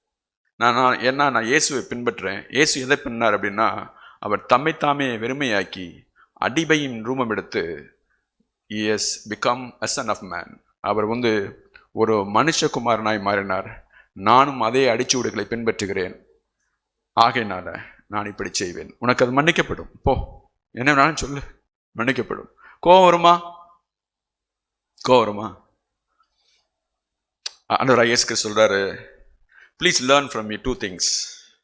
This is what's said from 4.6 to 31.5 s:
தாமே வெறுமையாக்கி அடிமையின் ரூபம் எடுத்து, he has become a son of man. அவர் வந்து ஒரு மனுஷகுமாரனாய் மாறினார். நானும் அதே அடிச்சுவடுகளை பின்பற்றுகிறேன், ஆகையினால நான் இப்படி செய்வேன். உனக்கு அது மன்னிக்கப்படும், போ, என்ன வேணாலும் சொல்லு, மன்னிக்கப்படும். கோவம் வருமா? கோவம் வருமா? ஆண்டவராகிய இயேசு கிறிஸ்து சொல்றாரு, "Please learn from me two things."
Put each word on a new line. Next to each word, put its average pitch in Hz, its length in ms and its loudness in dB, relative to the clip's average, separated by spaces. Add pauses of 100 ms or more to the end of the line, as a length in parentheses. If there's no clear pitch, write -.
தாமே 143 400 -2
வெறுமையாக்கி 107 920 -4 (320)
அடிமையின் 139 640 0
ரூபம் 127 260 -2
எடுத்து, 87 600 -4 (800)
he 107 80 -8
has 107 220 0 (300)
become 123 540 -4
a - 120 -2
son 127 140 -6
of 104 100 -4
man. 87 440 -14 (160)
அவர் 104 260 0
வந்து 110 560 -2 (300)
ஒரு 107 320 0
மனுஷகுமாரனாய் 113 1000 0
மாறினார். 98 640 -4 (260)
நானும் 127 500 4
அதே 123 280 2
அடிச்சுவடுகளை 113 540 -2
பின்பற்றுகிறேன், 104 800 -4 (1000)
ஆகையினால 104 600 -2 (260)
நான் 104 180 -4
இப்படி 104 280 -8
செய்வேன். 87 460 -8
உனக்கு 123 260 2
அது 127 160 2
மன்னிக்கப்படும், - 480 -2 (140)
போ, - 380 -2 (300)
என்ன 131 220 2
வேணாலும் 147 220 4
சொல்லு, 139 260 -8 (560)
மன்னிக்கப்படும். 113 500 -4 (340)
கோவம் 185 220 8
வருமா? 175 360 6 (1700)
கோவம் 127 80 8
வருமா? 104 500 -2 (2000)
ஆண்டவராகிய 120 320 4
இயேசு 117 180 2
கிறிஸ்து 110 300 -4
சொல்றாரு, 98 520 2 (760)
"Please 139 280 2
learn 139 140 4
from 113 220 -8
me 107 100 -6
two 127 160 -4
things." 92 300 -8 (600)